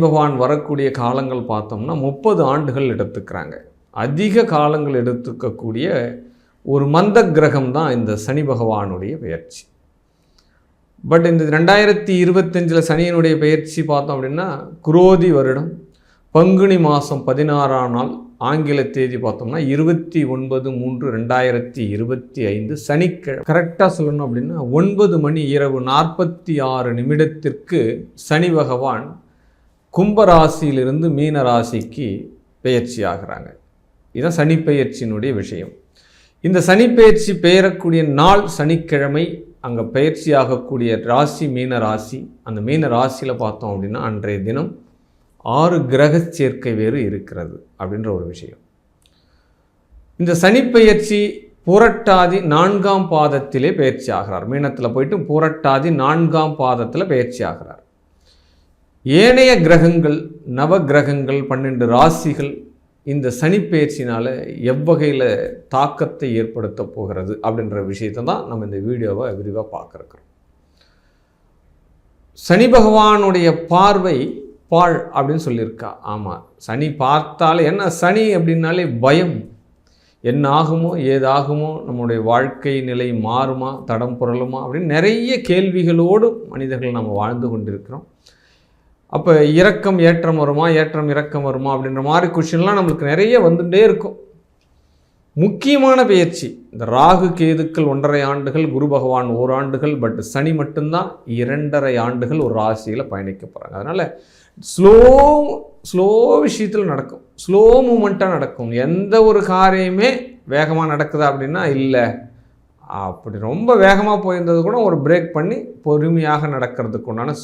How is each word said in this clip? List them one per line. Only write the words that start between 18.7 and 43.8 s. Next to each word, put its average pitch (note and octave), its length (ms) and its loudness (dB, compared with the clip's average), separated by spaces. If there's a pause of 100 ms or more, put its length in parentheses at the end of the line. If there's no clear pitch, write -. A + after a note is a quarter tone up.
தேதி B2+ 260 -2
பார்த்தோம்னா, A#2+ 380 -6 (100)
இருபத்தி D#3+ 500 0 (140)
ஒன்பது C3 320 -4 (100)
மூன்று B2 380 -6
ரெண்டாயிரத்தி A#2+ 640 -2 (140)
இருபத்தி A#2+ 560 -6
ஐந்து, G#2+ 240 -6 (100)
சனிக்கிழமை. D3 640 -4
கரெக்டா E3+ 380 2 (100)
சொல்லணும் D3 300 -2
அப்படின்னா, C#3 320 -6 (200)
ஒன்பது F#3+ 460 2
மணி D#3 180 -2 (120)
இரவு C#3 240 -2 (100)
நாற்பத்தி E3 680 -2 (140)
ஆறு B2+ 300 -2
நிமிடத்திற்கு D3+ 840 -2 (460)
சனி E3+ 320 2
பகவான் B2+ 460 -4 (920)
கும்ப G#3 340 4
ராசியிலிருந்து D#3 760 2 (120)
மீன D3 300 0
ராசிக்கு A#2 600 -4 (540)
பெயர்ச்சி A#2+ 360 -2 (120)
ஆகுறாங்க. - 380 -12 (640)
இதுதான் E3 280 -2
சனி D#3+ 160 2 (120)
பெயர்ச்சியினுடைய A#2+ 640 -2 (100)
விஷயம். - 320 -12 (720)
இந்த F3 200 2
சனி G#3+ 180 6 (100)
பெயர்ச்சி G#3+ 380 6 (100)
பெயரக்கூடிய F3+ 600 2 (180)
நாள் G3 200 6 (140)
சனிக்கிழமை. D3+ 680 -2 (440)
அங்க A#2 140 -6 (160)
பெயர்ச்சி D3+ 420 0
ஆகக்கூடிய B2 580 -2 (140)
ராசி D3 340 0 (120)
மீன B2+ 280 -4
ராசி. G#2+ 340 -6 (300)
அந்த A2 200 -8
மீன D3+ 260 0
ராசியில C3 380 -2 (100)
பார்த்தோம் G#2+ 300 -6
அப்படின்னா, G2+ 340 -6